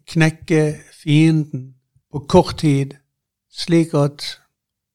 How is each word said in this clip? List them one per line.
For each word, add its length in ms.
knekke 720
fienden 840
på 160
kort 300
tid, 400
slik 420
at 460